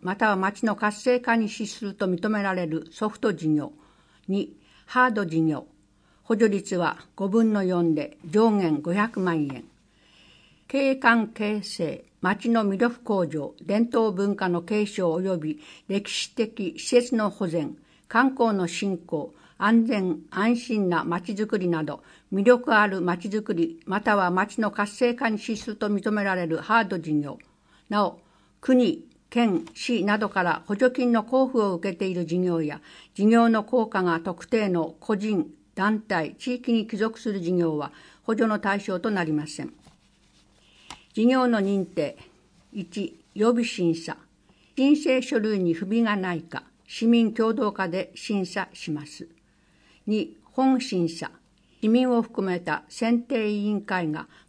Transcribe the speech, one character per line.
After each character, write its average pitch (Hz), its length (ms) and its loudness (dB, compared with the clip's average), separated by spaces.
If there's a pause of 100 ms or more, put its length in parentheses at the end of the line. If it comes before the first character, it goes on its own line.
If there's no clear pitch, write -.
ま 185 140 -4
た 220 120 2
は 202 80 2
ま 190 160 0
ち 214 140 -4
の 208 100 0
活 208 240 -2
性 247 180 2
化 240 180 0
に 220 120 0
資 214 180 -8
す - 180 -12
る 196 100 -8
と 196 120 -4
認 180 220 -2
め 214 140 0
ら 196 120 -2
れ 180 120 -2
る 156 260 -6
ソ 214 160 -4
フ 208 100 -14
ト 214 140 0
事 156 160 -4
業。 151 240 0 (560)
二、 196 260 -4 (320)
ハ 254 200 2
ー 254 60 4
ド 208 120 -2
事 160 160 0
業。 156 260 0 (560)
補 - 120 -2
助 220 140 4
率 202 280 -2
は 170 220 0 (180)
五 196 120 -4
分 226 240 4
の 202 120 0
四 175 300 2
で、 - 320 -6
上 214 260 4
限 165 300 2
五 170 100 -2
百 208 260 0
万 170 260 0
円。 135 200 -8 (1040)
景 269 280 2
観 233 320 4
形 214 340 -4
成、 151 420 -6 (160)
ま 185 160 2
ち 233 120 -6
の 226 160 2
魅 196 120 0
力 240 240 0
向 190 260 0
上、 147 280 -6 (100)
伝 214 240 0
統 220 240 2
文 196 240 0
化 190 120 -2
の 175 140 0
継 214 240 0
承 180 300 -2
及 185 220 -2
び 151 220 -6 (280)
歴 196 220 -4
史 - 240 -6
的 214 440 -4
施 - 80 -12 (140)
設 240 160 -2
の 220 140 0
保 196 180 -4
全、 156 280 -4 (300)
観 254 240 2
光 240 220 2
の 185 160 0
振 190 300 -4
興、 160 360 -8 (240)
安 220 280 4
全 185 320 0 (120)
安 226 260 0
心 214 320 -2
な 170 160 0
ま 170 160 -4
ち 180 120 -8
づ 208 140 -4
く 214 120 -2
り 185 100 -2
な 160 160 0
ど、 147 180 -8 (300)
魅 196 120 2
力 240 300 6
あ 208 120 6
る 190 140 -2
ま 180 160 0
ち 190 120 -8
づ 208 140 -4
く 214 120 -4
り、 165 320 -2
ま 196 140 -2
た 208 160 2
は 185 140 2
ま 185 160 0
ち - 140 -6
の 208 100 0
活 208 240 -4
性 240 200 0
化 240 160 -2
に 208 80 -2
資 220 180 -6
す 220 140 -10
る 208 60 -8
と 208 120 -2
認 202 220 -2
め 208 140 -2
ら 196 100 0
れ 180 120 -2
る 160 120 -2
ハ 226 220 2
ー 226 40 2
ド 185 140 -4
事 156 160 -4
業。 143 240 -4 (500)
な 208 160 0
お、 - 160 -4 (400)
国、 254 460 2 (240)
県、 226 420 2
市 220 320 -4
な 208 140 0
ど 214 100 -2
か 196 140 -2
ら - 240 0
補 208 80 -4
助 254 200 4
金 247 160 0
の 226 120 4
交 262 240 2
付 254 140 0
を 196 140 2
受 180 180 -4
け 175 40 -8
て 196 100 -2
い 190 60 -2
る 175 140 -2
事 170 120 -2
業 175 220 2
や、 147 200 -4 (340)
事 196 120 0
業 233 220 6
の 220 160 2
効 226 220 0
果 208 160 -2
が 170 180 0
特 175 260 -8
定 220 220 0
の 165 320 -2
個 214 160 -2
人、 196 320 -2 (260)
団 208 260 0
体、 165 340 -2
地 247 220 -6
域 240 160 -2
に 220 140 2
帰 220 120 -8
属 220 200 -2
す 220 140 -4
る 196 80 -4
事 170 120 -2
業 165 260 2
は 143 140 -6 (320)
補 220 100 -2
助 226 120 2
の 214 120 0
対 202 220 -2
象 185 200 -4
と 220 100 -2
な 185 140 0
り 156 80 -2
ま 151 140 -2
せ - 160 -12
ん。 - 100 -10 (1400)
事 220 120 4
業 254 200 4
の 233 140 2
認 196 260 0
定。 147 320 -6 (540)
一、 202 460 -10 (160)
予 208 140 2
備 240 160 2
審 170 300 0
査。 - 240 -10 (580)
申 277 200 6
請 262 260 2
書 254 160 0
類 214 220 0
に 175 120 2
不 165 140 -4
備 226 160 2
が 214 140 2
な 185 180 -2
い 160 80 -6
か、 - 220 -12 (220)
市 - 200 -2
民 233 260 6
共 226 220 2
同 214 180 0
化 190 160 -2
で 180 260 -4
審 202 300 -2
査 185 300 -6
し - 160 -10
ま 147 160 -6
す。 - 220 -18 (760)
二、 208 380 -2
本 262 360 2
審 180 280 0
査。 165 220 -10 (500)
市 214 80 2
民 247 220 4
を 233 120 2
含 190 240 -4
め 180 140 -2
た 165 280 -4
選 233 340 0
定 220 280 -2
委 208 140 -2
員 208 160 0
会 185 280 -4
が 151 200 -6 (200)